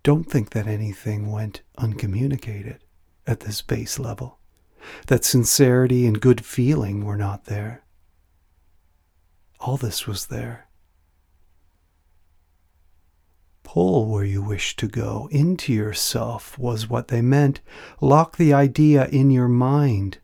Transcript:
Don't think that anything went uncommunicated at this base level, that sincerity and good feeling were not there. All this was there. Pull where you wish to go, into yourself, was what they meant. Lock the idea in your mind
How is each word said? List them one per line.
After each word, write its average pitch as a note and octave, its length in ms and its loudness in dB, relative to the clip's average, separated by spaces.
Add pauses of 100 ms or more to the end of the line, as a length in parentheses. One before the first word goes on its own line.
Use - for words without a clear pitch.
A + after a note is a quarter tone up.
Don't D#3 280 2
think A2+ 220 -2
that G#2+ 160 -4
anything G#2 640 -6
went G#2+ 300 -8 (160)
uncommunicated A2 1040 -4 (420)
at - 160 -4
this G#2 200 -10
base - 380 -6
level, B2 400 -10 (680)
that B2+ 160 2
sincerity B2 840 4
and G#2+ 160 2
good A#2+ 220 4
feeling A2+ 640 -2
were G2+ 120 -6
not G2 280 -6
there. G#2+ 380 -8 (1800)
All C3 180 -6
this - 280 -8
was G2+ 200 -8
there. A#2 420 -12 (3000)
Pull F#2 440 0
where G#2 180 -2
you G2 160 -2
wish G2+ 340 -6
to G#2+ 140 -6
go, A2 420 -8
into D#3 400 0
yourself, A2+ 880 -4
was A2+ 300 -4
what A#2 180 -4
they A#2 140 0
meant. C#3 400 2 (400)
Lock D3+ 340 4
the D3+ 180 4
idea C#3 540 4
in C#3 240 4
your B2 160 4
mind B2 760 2